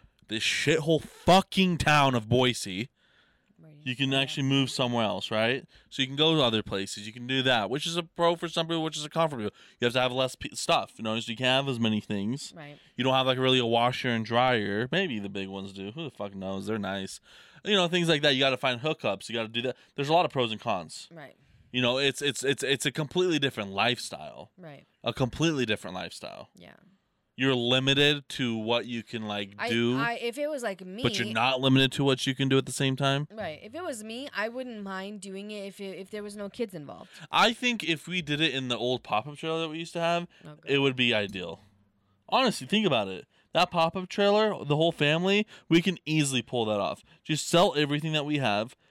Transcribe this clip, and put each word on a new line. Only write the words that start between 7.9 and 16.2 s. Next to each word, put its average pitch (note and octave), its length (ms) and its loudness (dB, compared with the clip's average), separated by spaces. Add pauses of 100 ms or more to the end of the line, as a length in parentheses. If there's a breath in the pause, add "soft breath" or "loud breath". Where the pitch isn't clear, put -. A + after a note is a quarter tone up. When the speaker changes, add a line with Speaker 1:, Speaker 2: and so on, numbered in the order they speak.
Speaker 1:
a F3 80 -4
pro E3+ 320 0
for F3 100 -6
some E3 220 -4
people, E3 160 -2
which D#3 120 -6
is D3 80 -8
a D3+ 40 -8
con E3 220 0
for C#3 60 -8
people. G#2 160 -4 (280 loud breath)
You A#2+ 60 4
have A#2+ 80 0
to B2+ 60 2
have B2+ 120 2
less C3 240 -2
p-, - 180 -10
stuff, C#3+ 420 0
you - 60 -14
know, A2 160 -2
so A2+ 120 -6
you A2+ 60 -8
can't C3 300 2
have C3+ 60 -2
as A#2 80 -4
many A2 200 2
things. G#2+ 560 -4
Speaker 2:
Right. D3 220 -18 (180)
Speaker 1:
You B2 60 -2
don't C3 120 2
have, C3 120 2
like, B2+ 120 2
really C3 200 4
a A#2+ 80 2
washer A#2+ 440 2
and A2+ 140 0
dryer. A#2 680 2
Maybe E3 260 0
the G2+ 100 -6
big G2 200 -6
ones G2 240 -10
do. G2 180 -10
Who D#3+ 140 -10
the F#3+ 60 -10
fuck G2+ 260 -10